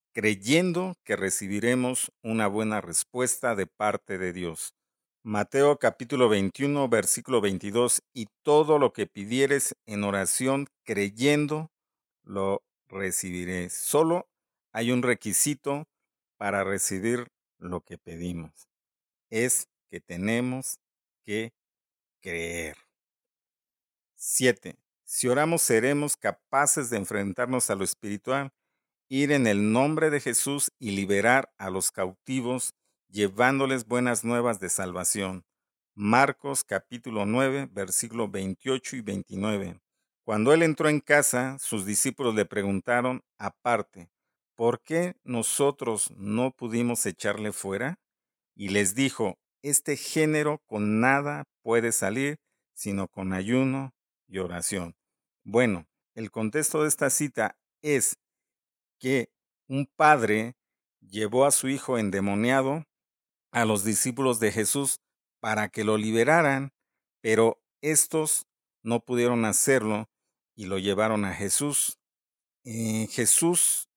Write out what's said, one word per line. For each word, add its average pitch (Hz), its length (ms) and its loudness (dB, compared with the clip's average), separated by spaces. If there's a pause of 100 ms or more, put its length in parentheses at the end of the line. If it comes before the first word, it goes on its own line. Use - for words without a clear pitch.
(120)
creyendo 160 840 0 (100)
que 104 120 -2
recibiremos 110 960 -2 (100)
una 113 240 0
buena 107 340 -2
respuesta 120 760 -2
de 92 100 -2
parte 101 520 -4
de 92 140 -4
Dios. 87 400 -8 (520)
Mateo 135 560 2
capítulo 123 480 2
veintiuno, 131 600 0
versículo 113 520 2
veintidós, 101 640 0 (100)
"Y 113 140 -10 (160)
todo 151 340 6
lo 127 140 4
que 104 140 -4
pidieres 131 800 0
en 101 200 -4
oración 123 640 0 (160)
creyendo, 143 880 0 (500)
lo 98 420 -4 (220)
recibiré". 90 840 -6
Solo 165 600 0 (420)
hay 117 200 -2
un 123 100 2
requisito 139 840 -2 (480)
para 101 260 -2
recibir 98 720 -2 (260)
lo 87 220 -8
que - 180 -18
pedimos. 85 720 -10 (600)
Es 120 400 -2 (220)
que 87 100 -12
tenemos 117 800 -4 (460)
que 110 280 -6 (680)
creer. 85 560 -8 (1400)
Siete, - 640 0 (260)
si - 240 -4
oramos 156 320 2
seremos 139 560 2
capaces 135 720 0
de 117 80 -2
enfrentarnos 104 720 -2
a 107 60 0
lo 95 100 -2
espiritual, 123 680 -6 (560)
ir 143 220 2
en 135 140 6
el 104 260 4
nombre 156 360 2
de 147 120 0
Jesús 139 580 -2
y 104 140 -6
liberar 101 640 2
a 98 100 -10
los 92 220 -2
cautivos, 123 840 -6 (380)
llevándoles 120 760 0
buenas 123 380 0
nuevas 120 340 0
de 92 120 -6
salvación. 92 720 -4 (500)
Marcos 127 720 2
capítulo 110 600 -6
nueve, 131 460 0
versículo 104 560 -4
veintiocho 98 680 -6
y 120 60 -10
veintinueve. 98 760 -6 (440)
Cuando 110 300 4
él 165 80 6
entró 156 260 2
en 151 120 2
casa, 135 580 2
sus 104 260 -6
discípulos 113 500 -2
le 104 120 2
preguntaron 110 760 -2 (160)
aparte, 101 720 -4 (460)
"¿Por 120 260 0
qué 175 420 -2
nosotros 123 920 -2
no 107 360 -2
pudimos 117 540 -2
echarle 104 460 -4
fuera?". 107 460 -6 (560)
Y 101 140 -8
les 98 260 2
dijo, 120 440 -2 (240)
"Este 143 340 -2
género 151 720 0
con 107 340 0
nada 143 480 0 (140)
puede 113 300 4
salir, 135 460 -2 (360)
sino 98 340 -4
con 95 240 -8
ayuno 131 640 -2 (320)
y 95 120 -12
oración". 87 580 -6 (480)
Bueno, 101 440 0 (260)
el 113 160 -10
contexto 151 520 -2
de 156 60 0
esta 143 200 0
cita 127 500 -2 (220)
es 143 380 0 (800)
que 131 340 -2 (340)
un 135 200 -4
padre 117 720 4 (440)
llevó 107 460 2
a 139 60 4
su 131 160 0
hijo 135 280 -2
endemoniado 113 880 0 (640)
a 120 140 2
los 104 180 2
discípulos 120 580 0
de 107 120 2
Jesús 135 480 -2 (400)
para 107 300 -2
que 110 120 -4
lo 107 140 2
liberaran, 135 800 2 (480)
pero 110 400 4 (180)
estos 156 640 0 (360)
no 117 180 0
pudieron 120 460 0
hacerlo 107 640 2 (440)
y 101 120 -12
lo 95 120 -4
llevaron 104 460 2
a 92 80 0
Jesús. 120 680 -2 (640)
Eh, 110 460 -2
Jesús, - 880 2